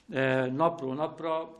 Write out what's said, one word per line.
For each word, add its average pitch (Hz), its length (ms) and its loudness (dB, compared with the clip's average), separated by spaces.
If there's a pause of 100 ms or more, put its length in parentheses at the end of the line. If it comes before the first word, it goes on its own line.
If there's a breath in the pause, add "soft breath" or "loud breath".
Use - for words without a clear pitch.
(100)
ö, 131 360 2
napról 131 480 0
napra, 160 640 -4